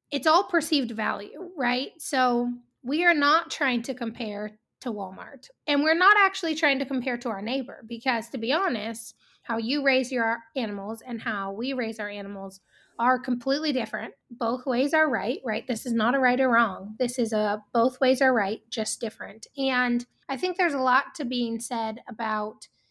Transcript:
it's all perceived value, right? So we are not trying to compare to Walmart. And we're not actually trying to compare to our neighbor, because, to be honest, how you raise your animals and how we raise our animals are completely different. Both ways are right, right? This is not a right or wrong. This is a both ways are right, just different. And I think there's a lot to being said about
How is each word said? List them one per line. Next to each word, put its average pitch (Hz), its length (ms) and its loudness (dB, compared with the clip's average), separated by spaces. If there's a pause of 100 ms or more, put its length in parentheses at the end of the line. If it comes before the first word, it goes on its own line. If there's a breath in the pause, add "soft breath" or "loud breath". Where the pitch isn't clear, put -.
(120)
it's 277 160 -2
all 339 180 6
perceived 285 460 0
value, 214 680 -6
right? 254 400 -2
So 247 540 2 (320)
we 302 200 0
are 349 100 6
not 294 380 2
trying 247 320 0
to 262 100 -6
compare 214 640 -6 (220)
to 247 120 -4
Walmart. 190 580 -10 (180)
And 285 160 4
we're 311 100 4
not 370 240 8
actually 381 380 2
trying 285 240 2
to 277 60 -2
compare 247 320 -2
to 240 120 -6
our 196 120 -4
neighbor, 254 460 -6
because, 233 420 -4
to - 80 -6
be 226 160 0
honest, 233 640 -2 (280 soft breath)
how 226 140 -4
you 247 260 0
raise 262 280 2
your 233 280 0 (160)
animals 208 500 -6
and 233 160 -8
how 208 300 -4
we 240 220 -4
raise 226 260 -4
our 208 100 -6
animals 196 520 -10 (380 soft breath)
are 247 200 4
completely 269 540 0
different. 214 400 -4 (160)
Both 240 360 -4
ways 269 280 2
are 311 160 4
right, 220 340 -2
right? 226 240 -4
This 226 180 -4
is 240 80 -2
not 226 220 2
a 269 40 2
right 254 200 4
or 262 100 2
wrong. 214 500 2
This 247 180 -2
is 226 160 0
a 214 300 0 (100)
both 247 260 4
ways 254 220 4
are 262 120 6
right, 208 360 0
just - 320 -6
different. 214 460 -10 (100)
And 247 480 2 (240)
I 269 80 -4
think 359 200 -2
there's 330 180 2
a 269 40 0
lot 262 360 2
to 302 100 -4
being 233 340 -2
said 220 480 -4
about 214 600 -4 (240)